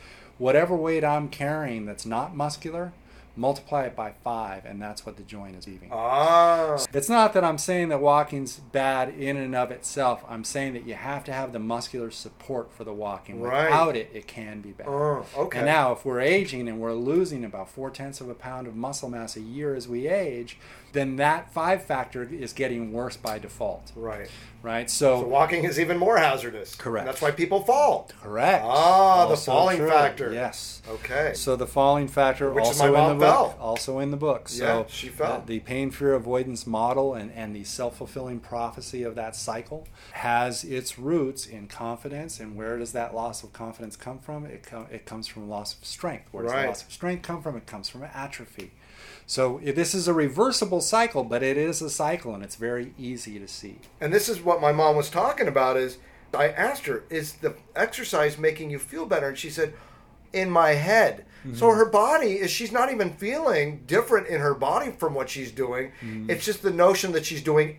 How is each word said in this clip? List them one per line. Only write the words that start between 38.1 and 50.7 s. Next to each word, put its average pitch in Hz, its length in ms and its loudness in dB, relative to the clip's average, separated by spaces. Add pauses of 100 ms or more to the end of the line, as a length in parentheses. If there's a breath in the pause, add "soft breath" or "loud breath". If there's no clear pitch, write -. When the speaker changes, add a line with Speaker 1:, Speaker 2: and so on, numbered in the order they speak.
Speaker 1:
prophecy 117 640 -8
of 113 140 -8
that 113 180 -8
cycle 123 540 -10 (240 loud breath)
has 120 500 0
its 135 340 -8
roots 135 480 -2
in 104 220 -16
confidence. 139 720 -10
And 107 180 -14
where 110 220 -6
does 117 140 -8
that 117 240 -6
loss 120 260 -6
of 104 100 -20
confidence 113 440 -14
come 135 240 -14
from? 151 260 -12
It - 160 -16
co-, 113 300 -16
it 110 140 -14
comes 113 200 -12
from 104 240 -12
loss 104 260 -8
of - 80 -20
strength. - 460 -10
Where - 140 -8
does 117 80 -2
Speaker 2:
Right. 135 100 0
Speaker 1:
the 131 60 0
loss - 160 -8
of - 80 -20
strength 180 300 -6
come 170 200 -8
from? 147 140 -8
It 107 100 -14
comes 101 220 -10
from 131 160 -16
atrophy. - 640 -14 (560 loud breath)
So 127 400 0
i-, 143 60 -2
this 170 220 0
is 175 120 -2
a 175 60 6
reversible 175 720 2